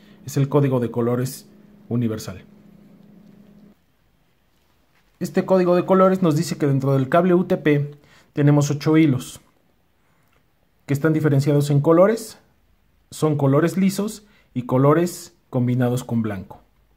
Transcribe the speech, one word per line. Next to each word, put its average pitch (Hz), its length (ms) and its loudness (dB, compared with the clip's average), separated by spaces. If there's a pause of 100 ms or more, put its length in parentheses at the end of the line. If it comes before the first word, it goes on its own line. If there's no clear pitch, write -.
(260)
Es - 100 -12
el 139 120 0
código 139 320 0
de 117 100 -4
colores 120 580 -4 (400)
universal. 107 560 -6 (2750)
Este 185 260 -4
código 180 300 2
de 175 100 0
colores 190 340 4
nos 165 160 2
dice 170 220 -4
que 156 80 -2
dentro 139 260 0
del 131 160 0
cable 175 260 2
U 180 100 2
T 185 120 -2
P 143 380 0 (380)
tenemos 143 380 2
ocho 156 260 0
hilos, 147 440 0 (1500)
que 143 80 -2
están 160 180 0
diferenciados 143 580 2
en 143 100 2
colores, 175 580 2 (720)
son 151 260 -2
colores 147 400 0
lisos 196 500 -4 (260)
y 123 100 -8
colores 147 760 0 (120)
combinados 123 560 -2
con 117 180 -4
blanco. 98 380 -10 (360)